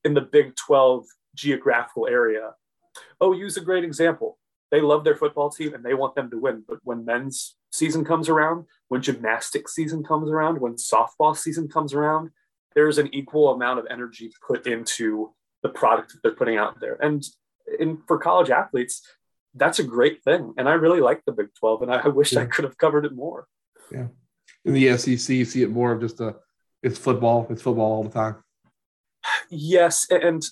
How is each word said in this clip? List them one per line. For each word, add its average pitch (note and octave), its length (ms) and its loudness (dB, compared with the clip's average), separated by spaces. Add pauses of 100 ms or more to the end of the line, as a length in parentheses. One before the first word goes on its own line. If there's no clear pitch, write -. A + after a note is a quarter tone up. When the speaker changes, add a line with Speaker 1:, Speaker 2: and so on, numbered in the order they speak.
Speaker 1:
in D3 120 2
the C#3 60 6
Big C3+ 360 2
Twelve C3 480 4 (280)
geographical B2 720 -2
area, A2+ 480 0 (640)
O F#3 100 4
U's F#3+ 240 -4
a F#3 60 -6
great F3 240 0
example. D#3+ 520 -2 (320)
They D3 120 4
love D3+ 240 2
their D3+ 100 4
football D3 340 -2
team, D3+ 240 -6
and A#2+ 120 -16
they B2 80 0
want C3+ 220 -2
them B2+ 160 -4
to A#2 60 -10
win. A2+ 300 -4
But - 160 -12
when A#2 220 -8
men's B2+ 500 -6 (160)
season D#3+ 320 -2
comes D#3+ 240 -2
around, D#3+ 380 2 (240)
when B2+ 120 -2
gymnastics A#2 720 -4
season D#3 300 -6
comes D3+ 260 -2
around, D#3 300 0
when A#2+ 140 -4
softball C3+ 640 0
season D#3+ 320 -6
comes D3 240 -4
around, D#3 380 -2 (440)
there's D3 220 4
an D3 180 2
equal C#3 380 2
amount B2 260 0
of A2+ 100 -8
energy A#2 440 -12 (120)
put A#2+ 220 -2
into A2 640 -4 (300)
the - 60 -2
product - 440 0
that - 80 -20
they're - 140 0
putting A#2 200 -2
out G#2+ 240 -2
there. - 240 -6
And D3 220 -2 (540)
in, D#3+ 180 -4 (100)
for D#3 120 0
college F3 320 2
athletes, C3+ 500 -2 (540)
that's D3 240 0
a D3 40 0
great B2 380 2
thing. C3+ 340 0
And C3 140 0
I D#3+ 40 4
really E3 280 4
like B2+ 240 2
the - 60 -2
Big G#2+ 160 -6 (120)
Twelve, A2+ 220 0
and B2 100 -4
I, B2 100 0
I D3 80 0
wish C#3+ 260 2
I C3 60 4
Speaker 2:
Yeah. A#2+ 60 -6
Speaker 1:
could C#3+ 180 -4
have - 120 -12
covered D3+ 280 2
it C3+ 100 -6
more. C3 320 -12 (440)
Speaker 2:
Yeah. B2+ 180 -10 (560)
In C#3 80 0
the C3+ 160 6
S B2 180 2
E B2+ 100 0
C, B2+ 200 -2
you B2 80 2
see B2 180 0
it G#2+ 80 0
more A#2+ 220 0
of A2 60 -4
just A2+ 200 -8
a, A2 160 -8 (480)
it's A#2+ 160 -4
football, A#2 500 2
it's A2+ 140 -10
football A2 300 0
all A2 100 -4
the G#2+ 60 -8
time. A2 260 -4 (1160)
Speaker 1:
Yes, E3+ 640 2
a-, F3 140 2
and D#3+ 260 2